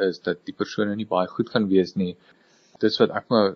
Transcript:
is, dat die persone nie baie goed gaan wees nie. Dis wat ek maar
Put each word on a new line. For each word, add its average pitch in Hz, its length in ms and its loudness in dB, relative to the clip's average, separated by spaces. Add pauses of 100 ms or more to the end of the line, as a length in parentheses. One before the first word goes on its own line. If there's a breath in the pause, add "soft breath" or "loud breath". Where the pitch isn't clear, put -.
is, 87 120 -4
dat - 260 -6
die 92 80 -8
persone 104 420 -4
nie 107 140 -6
baie 92 180 0
goed - 220 -4
gaan 110 180 0
wees 92 280 2
nie. 90 200 -2 (640)
Dis 107 200 0
wat 113 120 4
ek 101 180 -6
maar 104 260 2